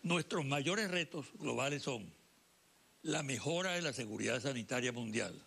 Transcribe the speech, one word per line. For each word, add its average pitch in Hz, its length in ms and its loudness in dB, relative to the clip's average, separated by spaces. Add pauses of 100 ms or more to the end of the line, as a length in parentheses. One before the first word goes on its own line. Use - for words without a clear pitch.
Nuestros 170 420 2
mayores 165 460 2
retos 165 440 -2
globales 139 480 0
son 117 300 -4 (920)
la 156 200 0
mejora 151 500 0
de 175 80 0
la 147 120 0
seguridad 110 460 0
sanitaria 123 520 0
mundial 110 560 -2